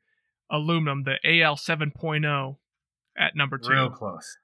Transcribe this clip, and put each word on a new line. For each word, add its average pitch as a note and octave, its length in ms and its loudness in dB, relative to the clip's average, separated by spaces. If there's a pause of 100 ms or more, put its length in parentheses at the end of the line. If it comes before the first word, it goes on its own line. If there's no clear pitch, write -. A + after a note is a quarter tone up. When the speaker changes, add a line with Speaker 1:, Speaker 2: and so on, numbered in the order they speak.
(500)
Speaker 1:
Aluminum, D3+ 540 0
the C3+ 200 -2
A E3 180 6
L D3+ 160 2
seven D3+ 340 -2
point D3+ 340 -2
oh, C#3 340 -2 (580)
at D#3+ 180 0
number C#3 220 -2
two. A#2+ 140 -2
Speaker 2:
Real C3 180 4
close. - 540 -12